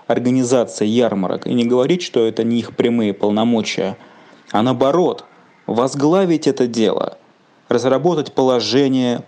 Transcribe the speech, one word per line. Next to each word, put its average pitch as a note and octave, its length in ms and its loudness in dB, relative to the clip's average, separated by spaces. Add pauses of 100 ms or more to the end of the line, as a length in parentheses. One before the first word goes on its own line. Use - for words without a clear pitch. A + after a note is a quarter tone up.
организации B2 760 0
ярмарок G#2+ 600 0
и - 80 -2
не A#2+ 100 2
говорить, C3 380 2
что A#2 240 0
это A2 160 -2
не A#2 160 0
их A2 160 -6
прямые A#2 380 0
полномочия, G#2 840 0 (540)
а G#2+ 120 0
наоборот, C3+ 640 0 (420)
возглавить D3+ 800 0
это C3 180 2
дело, A2+ 520 -2 (500)
разработать C3+ 640 0
положение, B2+ 960 0